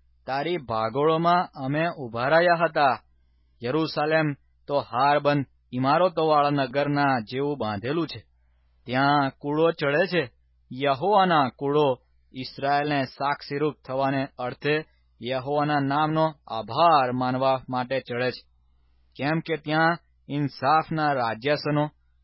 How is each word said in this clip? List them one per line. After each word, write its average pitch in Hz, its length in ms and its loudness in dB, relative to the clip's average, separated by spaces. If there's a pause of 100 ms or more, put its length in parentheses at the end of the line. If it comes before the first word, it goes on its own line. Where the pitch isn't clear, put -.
(260)
તારી 147 320 -4
ભાગોળોમાં 147 960 0
અમે 147 340 -4 (100)
ઉભા 120 300 -6
રહ્યા 170 380 4
હતા. 147 380 2 (600)
યરૂશાલેમ 151 720 0 (320)
તો 143 120 -2
હારબંધ 143 680 2 (260)
ઇમારતોવાળા 156 760 2
નગરના 139 720 0 (120)
જેવું 143 260 -4
બાંધેલું 120 500 -4
છે. - 180 -16 (600)
ત્યાં 135 540 2
કૂળો 156 320 2
ચડે 156 360 0
છે. 156 240 -2 (520)
યહોવાના 156 680 2
કૂળો 143 520 0 (300)
ઇસ્રાયેલને 143 720 -2
સાક્ષીરૂપ 143 680 -4 (120)
થવાને 135 400 -2 (100)
અર્થે 143 480 -4 (360)
યહોવાના 143 580 -2
નામનો 156 540 0 (140)
આભાર 127 640 2
માનવા 127 580 0
માટે 127 300 -4
ચડે 123 320 -4
છે. - 160 -14 (680)
કેમ 151 240 -2
કે 156 180 -4
ત્યાં 160 400 0 (300)
ઇન્સાફના 147 840 -2
રાજ્યાસનો, 139 800 -2 (320)